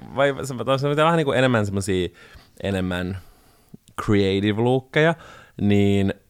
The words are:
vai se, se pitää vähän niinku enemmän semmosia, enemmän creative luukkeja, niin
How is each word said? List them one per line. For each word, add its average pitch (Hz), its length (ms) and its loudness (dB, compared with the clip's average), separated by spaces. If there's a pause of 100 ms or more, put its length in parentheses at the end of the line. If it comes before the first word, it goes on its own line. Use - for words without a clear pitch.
(160)
vai 139 260 2
se, 127 120 -8 (240)
se 143 100 -2
pitää 151 160 2
vähän 165 120 2
niinku 147 160 0
enemmän 123 340 2
semmosia, 95 420 -2 (540)
enemmän 92 560 -4 (880)
creative 101 580 2
luukkeja, 135 520 0 (460)
niin 101 540 2 (160)